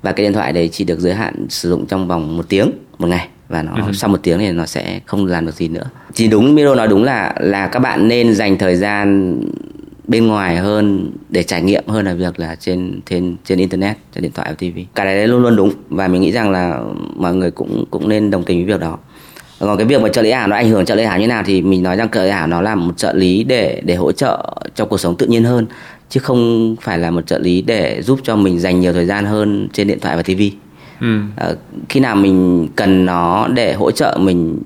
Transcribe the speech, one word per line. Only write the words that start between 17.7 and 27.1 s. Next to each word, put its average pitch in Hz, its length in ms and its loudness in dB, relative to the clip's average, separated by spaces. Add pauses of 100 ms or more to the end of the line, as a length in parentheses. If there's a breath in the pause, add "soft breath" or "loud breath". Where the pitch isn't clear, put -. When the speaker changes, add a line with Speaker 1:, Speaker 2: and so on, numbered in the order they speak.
Speaker 1:
cũng 76 180 -4
nên 107 220 0
đồng 92 140 -2
tình 87 140 0
với 92 160 0
việc 87 60 -2
đó. 80 180 -6 (640 loud breath)
Còn 101 160 0
cái 107 100 2
việc 127 160 4
mà 110 60 2
trợ 113 140 0
lý 107 80 4
ảo 120 180 0
nó 104 80 0
ảnh 113 140 2
hưởng 98 140 2
trợ 104 100 0
lý 107 80 2
ảo 98 160 0
như 104 80 0
nào 117 200 -2
thì 95 160 2
mình 92 200 2
nói 90 140 0
rằng 113 120 0
trợ 98 160 0
lý 92 60 2
ảo 87 160 -2
nó 85 140 0
là 107 140 0
một 85 220 -2
trợ - 160 -2
lý 95 320 2
để, 117 400 0
để 87 100 0
hỗ 90 180 0
trợ - 420 -2 (200)
cho 110 100 -2
cuộc 104 140 -2
sống 87 180 -2
tự - 100 0
nhiên 117 180 4
hơn, 120 220 2 (420 loud breath)
chứ 135 120 -2
không 117 600 0
phải 95 180 -4
là 85 120 0